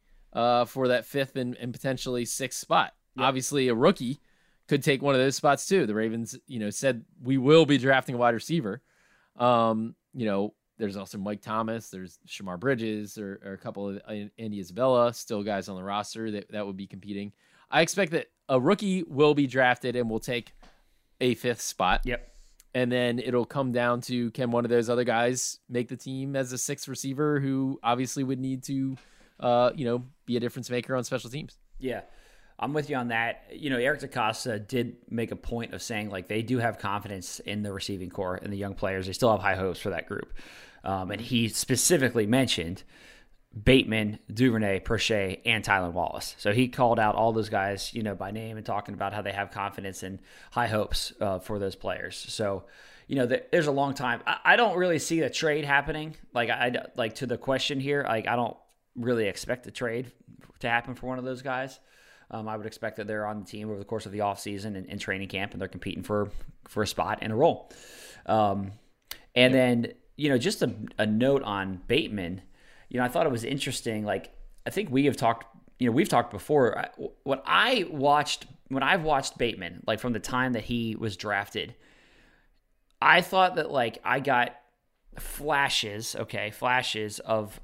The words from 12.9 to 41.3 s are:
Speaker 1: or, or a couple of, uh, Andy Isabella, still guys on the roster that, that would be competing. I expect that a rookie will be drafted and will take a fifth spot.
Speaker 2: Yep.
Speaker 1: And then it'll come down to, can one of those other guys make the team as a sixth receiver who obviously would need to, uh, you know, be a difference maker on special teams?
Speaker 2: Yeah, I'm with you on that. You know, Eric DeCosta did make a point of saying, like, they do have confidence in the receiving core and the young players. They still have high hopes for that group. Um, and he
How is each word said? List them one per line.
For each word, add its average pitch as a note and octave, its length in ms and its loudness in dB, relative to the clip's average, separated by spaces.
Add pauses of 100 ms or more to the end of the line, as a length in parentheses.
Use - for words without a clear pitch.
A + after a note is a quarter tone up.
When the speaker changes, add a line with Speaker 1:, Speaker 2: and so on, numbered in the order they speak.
Speaker 1:
or, G2 260 -10
or G2 100 -12
a F#2 40 -12
couple G2+ 300 -10
of, G2 80 -8 (100)
uh, A2 80 -10 (240)
Andy G#2+ 220 -8
Isabella, A#2+ 540 2
still G#2 280 -6
guys G2+ 260 -4
on G2 80 -10
the F#2 60 -10
roster G#2 500 -6
that, G2+ 200 -8
that G#2+ 140 -6
would G2 100 -8
be G2 100 -12
competing. G2+ 460 -10 (380)
I D3 100 6
expect E3+ 320 2
that C#3+ 140 -2 (220)
a C3 120 4
rookie F#3 440 2
will D3+ 300 4
be C#3+ 120 2
drafted B2 500 2
and A#2+ 140 0
will A2 100 -2
take A#2+ 320 -6 (680)
a B2+ 140 4
fifth A#2+ 280 -2
spot. - 420 2
Speaker 2:
Yep. A#2+ 260 -6 (440)
Speaker 1:
And B2+ 180 2
then B2 260 2
it'll B2 280 0
come C3+ 260 -2
down A#2+ 300 2
to, A#2+ 300 -2
can B2+ 180 -2
one A#2+ 160 2
of A2+ 40 -2
those A#2+ 200 4
other B2 140 2
guys A#2+ 640 0
make B2 200 -4
the C3 80 -10
team C3+ 400 -8
as B2+ 160 -4
a B2+ 60 -8
sixth - 300 -6
receiver C#3 520 0
who C3+ 420 0
obviously B2 400 0
would C3 160 -2
need C3 260 -6
to, C3+ 320 -4 (440)
uh, B2 340 4
you C3 120 -4
know, B2 180 -2 (220)
be A#2+ 100 0
a A#2 40 0
difference A#2+ 280 -6
maker B2 260 -4
on B2+ 100 0
special B2 260 -6
teams? D3+ 260 -12 (220)
Speaker 2:
Yeah, B2 240 -6 (560)
I'm C3 160 -4
with D3 160 -2
you C#3+ 60 -2
on A#2+ 120 -2
that. A#2 420 0
You - 200 -6
know, B2+ 80 0
Eric C#3+ 220 2
DeCosta A2 680 -4
did A#2+ 280 -2 (120)
make A2+ 220 -4
a G2 60 -8
point A#2 360 -6
of F#2+ 100 -10
saying, G#2+ 280 -6
like, F#2 180 -8
they A2 140 -2
do A#2+ 160 0
have A#2 200 0
confidence G2 600 -6
in G#2 220 -6
the G2+ 100 -6
receiving F#2 380 -8
core F#2 320 -4
and G2+ 100 -8
the G2+ 60 -6
young G2 160 -6
players. F#2+ 320 -4
They F#2+ 80 -6
still A#2+ 160 4
have G#2 100 4
high F#2+ 160 2
hopes F#2 240 -2
for G#2 100 -4
that E2+ 160 -6
group. - 280 -10 (500)
Um, F#2+ 260 -2
and G2+ 100 -6
he A#2 280 2